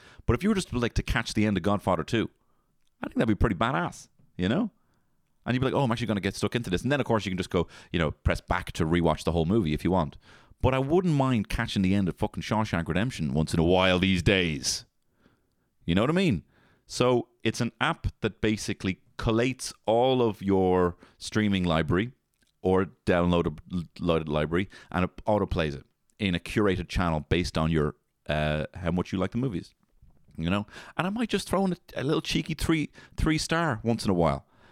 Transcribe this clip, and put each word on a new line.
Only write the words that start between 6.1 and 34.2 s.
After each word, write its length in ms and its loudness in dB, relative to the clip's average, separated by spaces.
get 160 -4
stuck 200 -2
into 160 -4
this." 100 0
And 100 -2
then, 80 0
of 60 -2
course, 200 0
you 40 -4
can 80 -4
just 140 -6
go, 160 0
you 80 -2
know, 120 0
press 300 -2
back 320 -4
to 120 -2
rewatch 380 2
the 80 -2
whole 140 0
movie 280 0
if 100 -6
you 80 2
want. 260 -2
But 120 2
I 60 0
wouldn't 340 2
mind 340 2
catching 360 -2
the 100 4
end 160 0
of 60 -4
fucking 260 -4
Shawshank 460 -2
Redemption 460 -2
once 200 0
in 60 2
a 40 6
while 360 6
these 240 2
days. 640 0
You 80 2
know 80 4
what 80 2
I 40 2
mean? 300 0
So 400 2
it's 180 -2
an 180 -4
app 280 -2
that 200 -4
basically 600 -2
collates 520 0
all 380 2
of 180 -2
your 560 2
streaming 440 0
library 480 0
or 220 4
downloaded, 540 2
loaded 280 0
library 400 -2
and 140 -2
it 100 -6
autoplays 480 0
it 100 -16
in 160 0
a 60 0
curated 480 0
channel 320 0
based 300 0
on 100 2
your, 240 2
uh, 460 -2
how 160 -6
much 240 -2
you 60 -2
like 120 -2
the 60 -6
movies, 380 -6
you 140 -4
know? 160 0
And 80 -2
I 60 -4
might 180 -4
just 180 -4
throw 180 0
in 80 -2
a, 40 -12
a 80 -6
little 180 -2
cheeky 340 -4
three, 340 -2
three 200 2
star 460 -2
once 200 -2
in 60 -2
a 60 2
while. 320 0